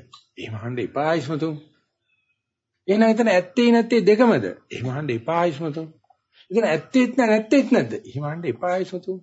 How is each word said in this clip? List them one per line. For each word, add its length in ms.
එහෙම 220
අහන්න 240
එපා 360
ඉස්මතුන්. 400
එහෙනම් 180
එතන 220
ඇත්තේ 400
නැත්තේ 340
දෙකමද? 420
එහෙම 220
අහන්න 220
එපා 340
ඉස්මතුන්. 440
එතන 160
ඇත්තේත් 500
නෑ 120
නැත්තේත් 440
නැද්ද? 240
එහෙම 280
අහන්න 220
එපා 300
ඉස්මතුන්. 460